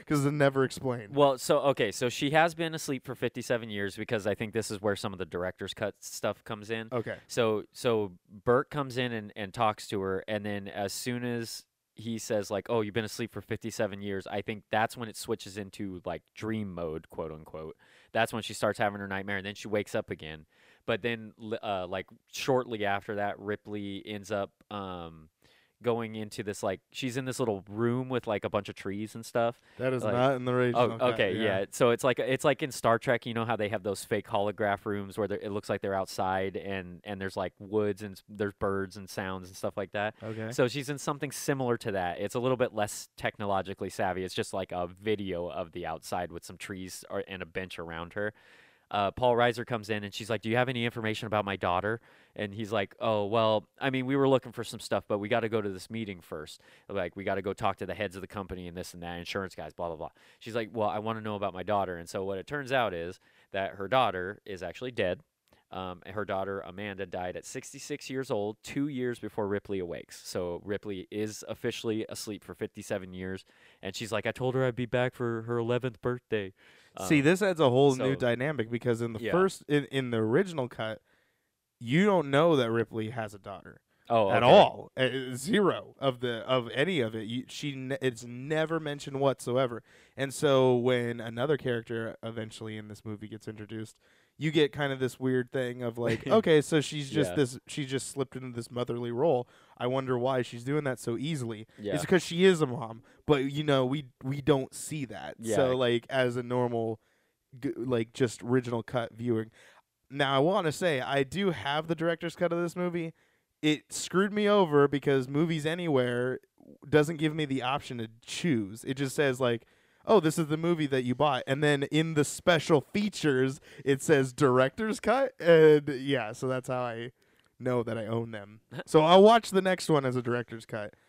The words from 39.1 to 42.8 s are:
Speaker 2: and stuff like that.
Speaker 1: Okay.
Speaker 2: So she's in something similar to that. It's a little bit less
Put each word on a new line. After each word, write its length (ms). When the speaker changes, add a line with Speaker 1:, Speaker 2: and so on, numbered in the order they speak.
Speaker 2:
and 80
stuff 200
like 140
that. 320
Speaker 1:
Okay. 280
Speaker 2:
So 160
she's 220
in 80
something 340
similar 460
to 140
that. 280
It's 160
a 40
little 180
bit 160
less 440